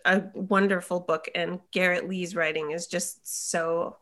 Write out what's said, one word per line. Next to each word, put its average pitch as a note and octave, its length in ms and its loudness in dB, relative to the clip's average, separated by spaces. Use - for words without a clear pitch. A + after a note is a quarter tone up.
a F#3+ 180 4
wonderful F#3+ 680 2
book, D#3+ 340 -2
and F3 240 -2
Garrett F3+ 360 2
Lee's F#3 280 -4
writing D#3 360 0
is E3+ 160 -6
just - 640 -6
so E3 520 -2